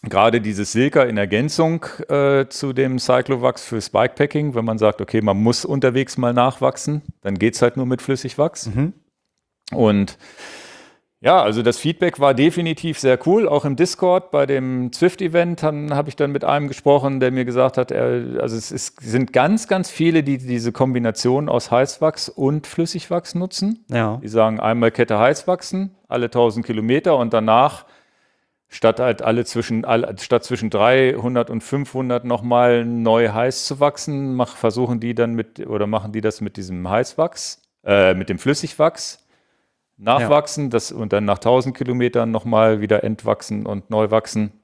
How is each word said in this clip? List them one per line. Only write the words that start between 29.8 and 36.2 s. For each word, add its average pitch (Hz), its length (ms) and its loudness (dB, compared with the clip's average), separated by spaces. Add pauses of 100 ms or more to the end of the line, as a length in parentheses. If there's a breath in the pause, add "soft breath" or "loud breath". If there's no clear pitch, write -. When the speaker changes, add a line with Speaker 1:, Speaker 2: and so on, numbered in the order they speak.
Speaker 1:
all-, 117 360 -2
statt - 260 0
zwischen 113 240 -4
dreihundert 123 800 2
und 117 140 -6
fünfhundert 131 600 -4
nochmal 120 600 2
neu 117 440 2
heiß 120 360 -2
zu 139 160 -4
wachsen, 139 540 -2
mach-, 127 200 -4
versuchen 117 460 -2
die 117 140 -4
dann 117 180 0
mit, 113 340 -8
oder 104 180 -2
machen 104 280 -6
die 110 80 -4